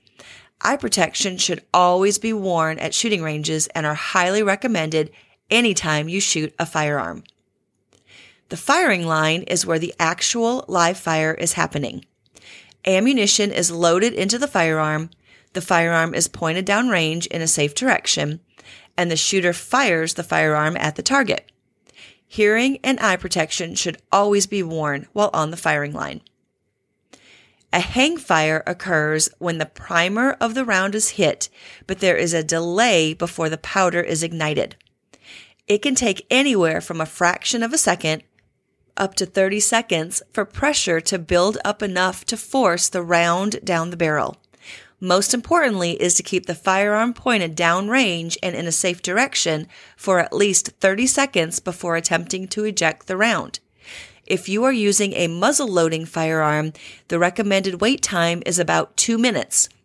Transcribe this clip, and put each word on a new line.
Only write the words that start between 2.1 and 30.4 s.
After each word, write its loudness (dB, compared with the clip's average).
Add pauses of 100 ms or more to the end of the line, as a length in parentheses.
be -2
worn 0
at -4
shooting 0
ranges -2
and -4
are 0
highly 0
recommended 0 (360)
anytime 0
you -2
shoot -2
a -2
firearm. -2 (1300)
The -10
firing 0
line 0
is -2
where 0
the -4
actual 0
live 2
fire 0
is -4
happening. -4 (800)
Ammunition 2
is 0
loaded 2
into 0
the -2
firearm, 0 (420)
the -6
firearm 2
is 0
pointed -4
downrange 0
in -6
a -4
safe 0
direction, 0 (580)
and 0
the 0
shooter 0
fires 0
the -8
firearm 0
at -2
the -8
target. 0 (760)
Hearing 2
and 0
eye 2
protection -4
should -4 (120)
always 2
be -4
worn -4
while 0
on 0
the -10
firing -2
line. -8 (1500)
A 4
hang 0
fire 0
occurs 0 (100)
when -4
the -4
primer 0
of 0